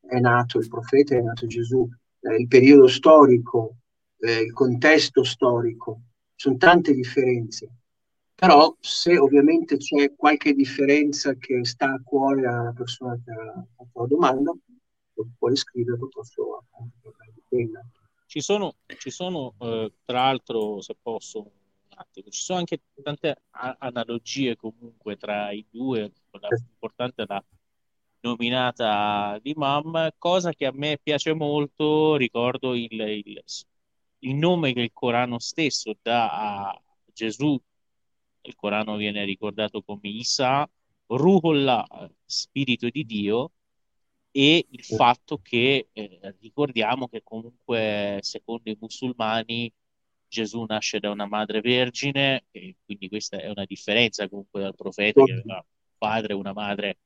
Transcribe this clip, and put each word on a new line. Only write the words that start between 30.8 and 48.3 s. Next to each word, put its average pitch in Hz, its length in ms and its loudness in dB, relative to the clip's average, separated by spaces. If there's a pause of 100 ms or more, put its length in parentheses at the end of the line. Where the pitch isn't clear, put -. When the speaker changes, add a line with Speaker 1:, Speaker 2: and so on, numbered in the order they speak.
Speaker 2:
piace 151 320 -2
molto, 151 840 0
ricordo 127 580 -2
il, 120 160 -6
il, 107 520 -10 (800)
il 131 140 -6
nome 160 380 2
che 120 80 -2
il 117 140 -4
Corano 120 460 -2
stesso - 600 -6
dà 104 720 -4
a - 120 -14 (300)
Gesù, 123 480 -4 (840)
il - 120 -20
Corano 107 420 -6
viene 104 280 -6
ricordato 104 580 -8
come 104 260 -14
Isa, 127 580 -4 (400)
Ruhollah, 143 800 2 (380)
spirito 123 640 -4
di 151 160 -8
Dio, 110 460 -4 (800)
e 147 400 4
il 123 120 -20
Speaker 1:
Sì. - 120 -8
Speaker 2:
fatto 123 480 0
che, 123 500 0
eh, 98 480 -16
ricordiamo 120 680 -4
che 113 140 -14
comunque 110 1000 -6
secondo 113 480 -12